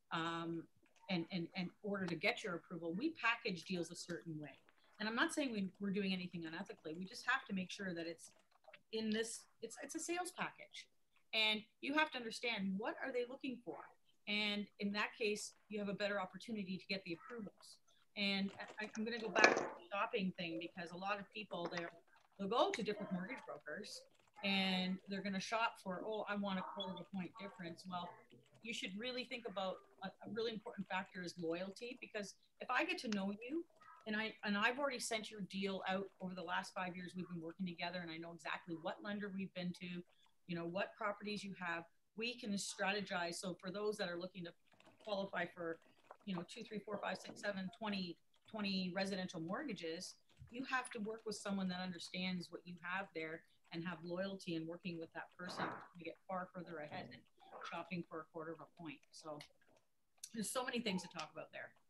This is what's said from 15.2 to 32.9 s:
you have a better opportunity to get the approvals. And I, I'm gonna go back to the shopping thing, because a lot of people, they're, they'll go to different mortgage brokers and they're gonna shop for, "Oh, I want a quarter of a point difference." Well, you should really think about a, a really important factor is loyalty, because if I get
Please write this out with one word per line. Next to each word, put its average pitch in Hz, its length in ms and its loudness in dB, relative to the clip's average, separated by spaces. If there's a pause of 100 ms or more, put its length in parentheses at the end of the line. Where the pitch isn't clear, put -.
you 208 120 -2
have 202 80 0
a 196 60 0
better 202 260 2
opportunity 190 560 -2
to - 120 -6
get 190 160 -2
the 170 100 -2
approvals. - 640 -10 (380)
And 196 340 4 (300)
I, 214 160 -2
I'm 214 80 0
gonna 233 140 -2
go 226 120 -2
back 214 260 12
to - 60 4
the - 280 -4
shopping 202 480 4
thing, 165 220 0
because 170 320 -4
a - 40 -8
lot 196 220 0
of 202 60 -6 (100)
people, 190 400 -2
they're, 170 160 0 (480)
they'll 196 100 0
go 285 220 8
to 254 120 0
different 208 300 0
mortgage 185 340 -2
brokers 151 560 -6 (420)
and 190 520 6 (120)
they're 196 140 -2
gonna 190 180 0
shop 226 420 4
for, 180 220 -2
"Oh, 214 240 0
I 208 60 2
want 202 240 2
a 185 40 2
quarter 196 300 -2
of 170 80 -6
a 170 160 -8
point 175 140 -2 (100)
difference." 175 480 -6
Well, 175 200 -2 (540)
you 226 120 -4
should 226 240 -2
really 247 260 -2
think 240 240 -6
about 190 280 0 (260)
a, 190 60 -2
a 196 240 -10
really 226 200 2
important - 360 -4
factor 185 340 -2
is 170 180 -4
loyalty, 196 600 -2
because 202 340 -4 (260)
if - 80 -8
I 262 160 6
get 359 180 2